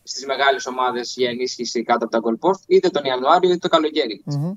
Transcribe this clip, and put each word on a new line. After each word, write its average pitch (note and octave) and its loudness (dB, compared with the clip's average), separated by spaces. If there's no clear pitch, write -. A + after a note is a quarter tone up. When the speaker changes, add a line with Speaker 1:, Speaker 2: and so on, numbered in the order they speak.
Speaker 1:
στις - -12
μεγάλες C3+ 0
ομάδες B2 -4
για B2 0
ενίσχυση A#2+ -6
κάτω A#2+ 0
από A2 -6
τα A2+ 2
goal A#2 0
post, G3 0
είτε F#3 4
τον C#3+ -2
Ιανουάριο C#3+ 4
είτε F3 2
το F3+ -4
καλοκαίρι. D#3 0
Speaker 2:
Μμμ. D3 -4